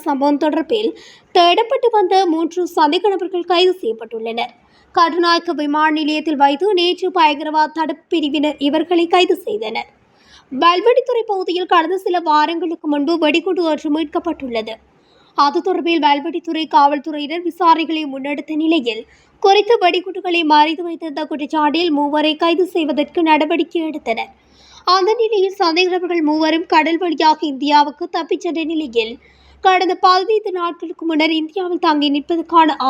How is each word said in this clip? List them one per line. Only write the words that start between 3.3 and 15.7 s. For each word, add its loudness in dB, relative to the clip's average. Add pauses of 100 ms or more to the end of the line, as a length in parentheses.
கைது 4
செய்யப்பட்டுள்ளனர். -8 (420)
கட்டுநாயக்க 2 (120)
விமான 2 (100)
நிலையத்தில் -2
வைத்து 2 (140)
நேற்று 0 (100)
பயங்கரவாத 2
தடுப்பு -6
பிரிவினர் 0
இவர்களை 2 (100)
கைது 4 (120)
செய்தனர். -6 (720)
வெல்வெட்டித்துறை 4
பகுதியில் -4
கடந்த 2
சில 0 (100)
வாரங்களுக்கு 0
முன்பு 0 (100)
வெடிகுண்டு 0
ஒன்று -4
மீட்கப்பட்டுள்ளது. -6 (640)
அது 2
தொடர்பில் 0